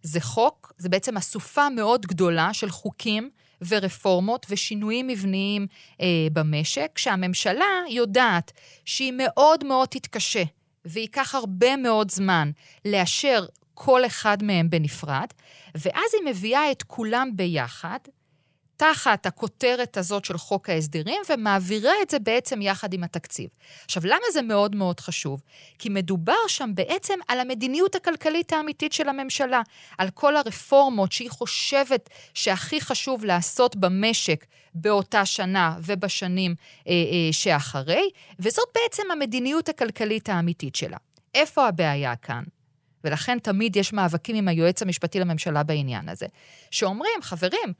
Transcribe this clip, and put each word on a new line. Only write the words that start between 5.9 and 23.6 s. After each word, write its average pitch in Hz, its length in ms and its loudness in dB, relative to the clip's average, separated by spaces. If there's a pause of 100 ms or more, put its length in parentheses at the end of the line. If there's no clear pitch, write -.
אה, 185 60 0 (260)
במשק, 156 680 -2
שהממשלה 220 920 0
יודעת 226 640 2 (320)
שהיא 262 320 -4
מאוד 277 480 4
מאוד 262 240 2
תתקשה, - 540 -4 (420)
וייקח 220 500 -4
הרבה 233 420 2
מאוד 220 340 2
זמן 180 400 2 (340)
לאשר 202 640 2 (280)
כל 254 320 4
אחד 208 360 0
מהם 175 280 2
בנפרד, 151 560 -2 (480)
ואז 339 400 -2
היא 359 160 0
מביאה 240 400 0
את - 120 -4
כולם 240 520 -2
ביחד, 175 640 -4 (840)
תחת 277 440 2
הכותרת 240 680 -2
הזאת 196 280 -2
של 180 140 -6
חוק - 320 -4
ההסדרים, 160 580 -2
ומעבירה 214 640 2 (100)
את - 80 -2
זה 294 80 2
בעצם 233 440 -2
יחד 196 320 -2
עם 175 100 -4
התקציב. - 460 -8 (340)